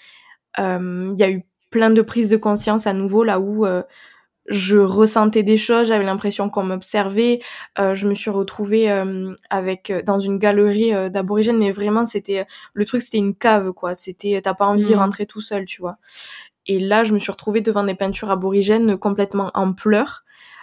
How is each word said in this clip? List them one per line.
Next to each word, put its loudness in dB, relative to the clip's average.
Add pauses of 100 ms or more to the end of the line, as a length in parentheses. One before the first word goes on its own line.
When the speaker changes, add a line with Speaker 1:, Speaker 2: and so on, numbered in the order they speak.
(580)
Speaker 1:
euh, -4
il 0
y 4
a 4
eu -6 (240)
plein 4
de 6
prises -2
de 4
conscience -2
à 0
nouveau, 0
là 0
où, -2
euh, 0 (640)
je 2
ressentais 4
des 4
choses, 2
j'avais 2
l'impression -4
qu'on -2
m'observait, 0 (400)
euh, 2
je -2
me 0
suis -6
retrouvée, 0
euh, -4 (180)
avec, -4
euh, -4
dans 0
une -2
galerie, 2
euh, -2
d'aborigènes, 0
mais 2
vraiment, 0
c'était, -4 (300)
le -2
truc, -2
c'était -2
une 0
cave, 2
quoi. -8
C'était, -4
t'as -2
pas 2
envie 4
d'y 4
Speaker 2:
Mhm. 4
Speaker 1:
rentrer -2
tout -14
seul, -6
tu -14
vois. -8 (680)
Et 0
là, 2
je 0
me 2
suis -6
retrouvée -4
devant 0
des -2
peintures -4
aborigènes 2
complètement -2
en 0
pleurs, 0 (380)